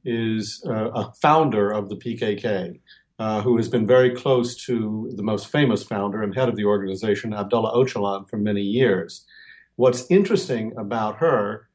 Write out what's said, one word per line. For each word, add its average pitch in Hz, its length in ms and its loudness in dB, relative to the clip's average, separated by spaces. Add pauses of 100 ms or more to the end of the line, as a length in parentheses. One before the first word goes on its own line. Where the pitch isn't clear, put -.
is, 113 640 -2
uh, 110 220 -2
a 107 240 -4
founder 139 560 2
of 104 180 -4
the 101 80 -8
P 117 220 -8
K 104 180 -2
K, 92 440 -4 (380)
uh, 110 220 -2
who 120 160 2
has 113 120 0
been 113 180 0
very 127 280 6
close 123 420 0 (100)
to 110 480 -4
the 101 80 -8
most 107 240 -2
famous 131 360 2
founder 104 400 -4
and 98 120 -4
head 127 140 0
of 104 80 -2
the 104 80 -2
organization, 101 680 0
Abdullah 110 420 0
Öcalan, 101 540 0
for - 80 -8
many 104 260 0
years. 101 640 0 (520)
What's 123 340 2
interesting 139 680 2
about 107 400 -4
her 113 580 0